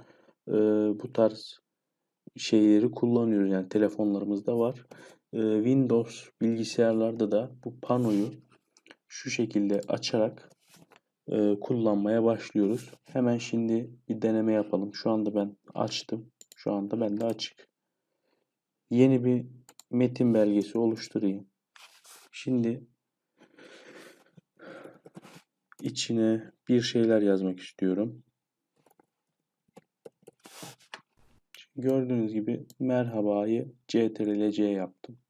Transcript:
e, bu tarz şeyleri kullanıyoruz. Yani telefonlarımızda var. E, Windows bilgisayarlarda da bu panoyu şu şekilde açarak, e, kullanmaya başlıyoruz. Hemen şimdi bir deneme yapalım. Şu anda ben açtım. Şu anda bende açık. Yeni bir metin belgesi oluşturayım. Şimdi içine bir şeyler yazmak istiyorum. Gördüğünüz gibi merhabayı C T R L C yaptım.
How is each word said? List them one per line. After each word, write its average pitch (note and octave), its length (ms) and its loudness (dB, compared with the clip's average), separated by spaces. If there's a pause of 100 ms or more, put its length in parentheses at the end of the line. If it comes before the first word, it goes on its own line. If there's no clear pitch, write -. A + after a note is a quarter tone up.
(480)
e, - 60 -4 (460)
bu A#2+ 140 -12
tarz A2 460 0 (760)
şeyleri G#2+ 540 4
kullanıyoruz. A#2 600 2
Yani F#2+ 180 -2
telefonlarımızda G#2 880 0
var. B2+ 260 -2 (480)
E, A2+ 60 -4 (160)
Windows A#2+ 760 0 (120)
bilgisayarlarda A2+ 880 0
da A2 200 0 (140)
bu B2 160 -12
panoyu A2+ 460 0 (800)
şu - 220 -14
şekilde G#2 580 0
açarak, - 600 -2 (800)
e, G#2 320 2
kullanmaya A2 640 0
başlıyoruz. A2 680 0 (140)
Hemen A#2+ 320 0
şimdi A#2 520 -2 (200)
bir A2 120 -6
deneme A2+ 320 2
yapalım. G#2 420 -2
Şu - 140 -4
anda G#2+ 260 0
ben G2+ 220 -2 (160)
açtım. - 580 -6 (240)
Şu - 160 -6
anda G2+ 300 -4
bende G#2+ 240 -2
açık. - 440 -8 (1200)
Yeni B2 360 4
bir B2 200 0 (460)
metin B2 420 2
belgesi G#2 440 2
oluşturayım. A2 720 -2 (840)
Şimdi B2 520 -4 (3000)
içine A2+ 720 0 (160)
bir B2 140 4
şeyler A2+ 400 4
yazmak F#2+ 380 2
istiyorum. G2 640 -4 (3500)
Gördüğünüz B2+ 580 -2
gibi A2 320 -4 (140)
merhabayı A#2 920 0 (140)
C A2 260 0
T A2 120 -4
R G#2 140 -2
L G#2+ 120 2
C G#2 140 0
yaptım. G2+ 520 -6 (120)